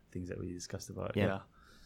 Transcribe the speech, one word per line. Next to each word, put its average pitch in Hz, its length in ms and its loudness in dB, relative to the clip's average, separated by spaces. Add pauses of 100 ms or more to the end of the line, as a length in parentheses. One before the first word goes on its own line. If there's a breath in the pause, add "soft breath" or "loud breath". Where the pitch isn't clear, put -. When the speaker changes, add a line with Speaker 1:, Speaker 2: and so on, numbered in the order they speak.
(120)
Speaker 1:
things 90 180 -4
that 90 100 -4
we 92 140 -2
discussed 92 380 -6
about. 92 240 -2
Speaker 2:
Yeah. 101 100 8
Speaker 1:
Yeah, 95 140 4 (460 soft breath)